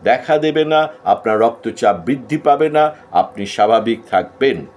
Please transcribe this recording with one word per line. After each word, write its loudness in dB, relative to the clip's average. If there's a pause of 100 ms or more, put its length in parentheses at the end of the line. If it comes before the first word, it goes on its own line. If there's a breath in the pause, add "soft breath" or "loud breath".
দেখা 0
দেবে 0
না, 0 (160)
আপনার 0
রক্তচাপ 0 (100)
বৃদ্ধি -4
পাবে 2
না, 2 (200 loud breath)
আপনি -2
স্বাভাবিক 0
থাকবেন। -2 (120)